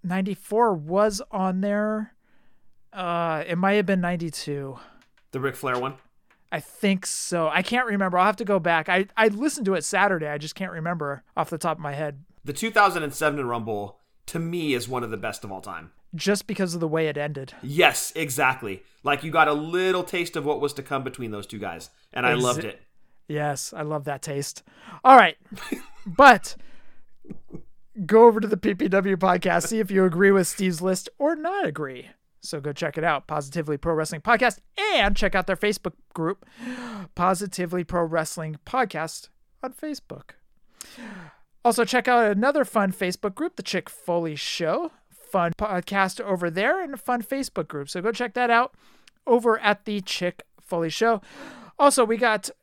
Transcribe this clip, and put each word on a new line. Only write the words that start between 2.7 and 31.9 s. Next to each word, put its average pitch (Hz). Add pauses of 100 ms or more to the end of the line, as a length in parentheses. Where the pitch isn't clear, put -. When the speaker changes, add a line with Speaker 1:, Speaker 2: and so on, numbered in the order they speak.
Speaker 1:
Uh, 170
it 170
might 196
have 208
been 190
ninety-two. 151 (540)
Speaker 2:
The 131
Ric 131
Flair 127
one? 135 (560)
Speaker 1:
I 160
think 190
so. -
I 156
can't 240
remember. 196
I'll 180
have 208
to 233
go 196
back. 165
I, 190 (100)
I 220
listened 233
to 190
it 156
Saturday. 185
I 147
just 151
can't 190
remember 156 (120)
off 160
the 160
top 160
of 170
my 147
head. 147 (200)
Speaker 2:
The 143
two 214
thousand 190
and 143
seven 147
Rumble, 110 (280)
to -
me, 165
is 117
one 123
of 110
the 110
best 107
of 101
all 95
time. 85 (240)
Speaker 1:
Just 190
because 185
of 170
the 165
way 160
it 147
ended. 143 (100)
Speaker 2:
Yes, 143
exactly. 131 (200)
Like, 143
you 160
got 156
a 151
little 180
taste 175
of 143
what 147
was 143
to 135
come 135
between 123
those 104
two 110
guys, 87 (240)
and 123
I 123
Speaker 1:
Exa- 123
Speaker 2:
loved 123
it. - (480)
Speaker 1:
Yes, 147
I 160
love 151
that 139
taste. 143 (420)
All 262
right. 185 (340)
Speaker 2:
<laughs> -
Speaker 1:
But 214 (1500)
go 220
over 214
to 220
the 208
P 202
P 190
W 190
podcast, 180
see 226
if 196
you 190
agree 185
with 190
Steve's 180
list 185 (100)
or 302
not 349
agree. 135 (320)